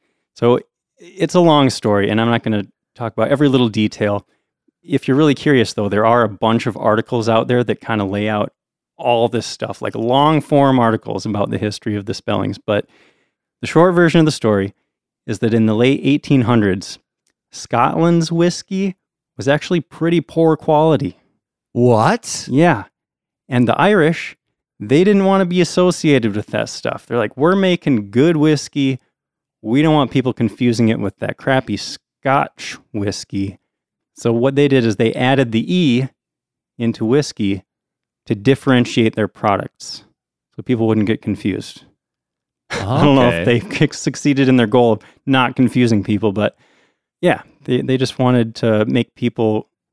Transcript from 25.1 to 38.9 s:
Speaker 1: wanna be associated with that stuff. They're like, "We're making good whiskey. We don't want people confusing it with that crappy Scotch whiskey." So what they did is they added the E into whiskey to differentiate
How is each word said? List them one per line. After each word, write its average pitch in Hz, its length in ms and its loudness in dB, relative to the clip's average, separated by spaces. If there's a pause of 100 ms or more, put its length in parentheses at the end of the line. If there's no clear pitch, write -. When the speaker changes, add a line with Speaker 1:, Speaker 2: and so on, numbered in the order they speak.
Speaker 1:
wanna 190 220 2
be 180 140 0
associated 151 760 0
with 107 120 -6
that 113 200 -4
stuff. - 380 -10
They're 117 120 -4
like, 107 180 -4
"We're 170 200 2
making 160 540 -2
good 147 260 2
whiskey. 143 640 -2 (640)
We 120 200 0
don't 156 120 4
want 143 160 2
people 123 220 0
confusing 117 560 0
it 113 120 0
with 98 180 -6
that 107 200 -8
crappy 131 380 -2
Scotch - 1000 -6 (140)
whiskey." 98 640 -6 (560)
So - 180 -2
what 127 220 0
they 143 140 4
did 131 160 2
is 110 120 0
they 113 180 0
added 131 380 0
the 127 220 -2
E 135 320 0 (720)
into 117 260 -4
whiskey 110 600 -2 (640)
to 113 80 -2
differentiate 120 800 0